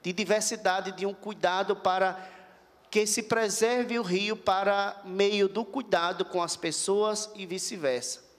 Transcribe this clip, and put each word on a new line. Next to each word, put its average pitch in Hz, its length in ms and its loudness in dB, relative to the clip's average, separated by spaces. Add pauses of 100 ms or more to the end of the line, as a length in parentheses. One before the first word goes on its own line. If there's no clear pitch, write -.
de 180 100 -4
diversidade, 196 800 0
de 180 140 -6
um 196 80 -2
cuidado 196 600 0
para 185 540 0 (600)
que 214 160 2
se 214 180 -2
preserve 226 760 0
o - 20 0
rio 196 340 0
para 202 720 2
meio 196 420 2
do 208 160 -2
cuidado 185 640 0
com 175 160 -2
as 165 160 -2
pessoas 208 800 0
e 190 100 -10
vice-versa. 165 760 -4 (180)